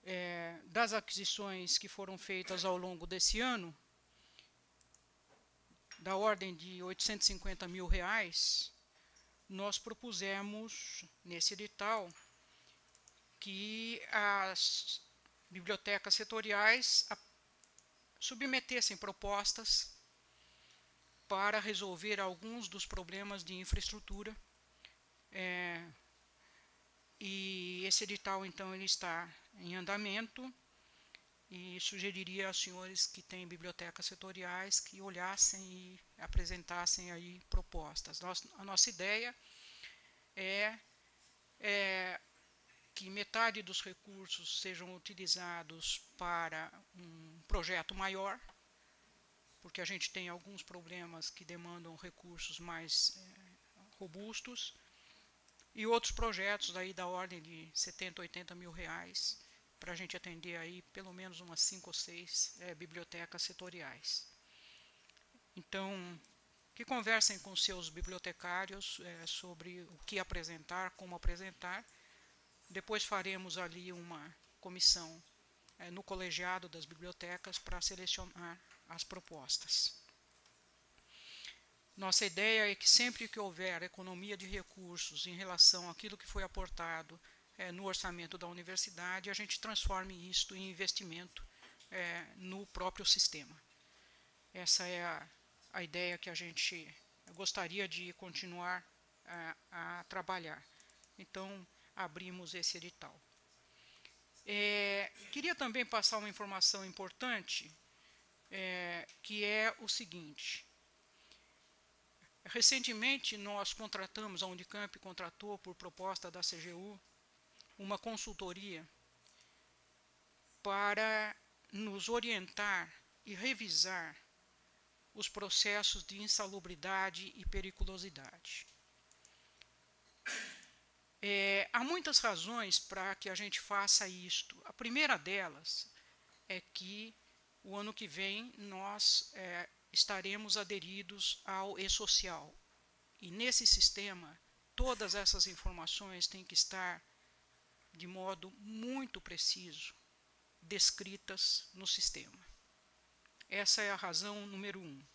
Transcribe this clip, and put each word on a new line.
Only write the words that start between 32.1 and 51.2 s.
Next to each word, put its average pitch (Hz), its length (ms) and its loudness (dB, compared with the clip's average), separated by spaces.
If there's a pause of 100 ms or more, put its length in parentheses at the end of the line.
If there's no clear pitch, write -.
aos 190 140 0
senhores 185 460 0
que - 160 -10
têm 185 240 -10
bibliotecas 175 580 -10
setoriais 185 720 -2
que 190 220 -6
olhassem 190 600 2
e 185 360 -14 (200)
apresentassem 175 920 0
aí 175 380 -10
propostas. 160 720 -2
Nós, 180 260 -4 (120)
a 190 40 -12
nossa 196 280 6
ideia 208 440 0 (1000)
é, 202 420 0 (840)
é 190 600 2 (720)
que 190 160 -8
metade 214 540 2
dos 180 180 -2
recursos 190 800 -6
sejam 185 340 -6
utilizados 175 1080 -2 (160)
para 165 520 0 (240)
um 165 520 -16
projeto 180 480 2
maior, 190 440 0 (1200)
porque 180 220 -10
a 170 40 -2
gente 190 260 -2
tem 180 180 -4
alguns 180 320 -10
problemas 170 720 -10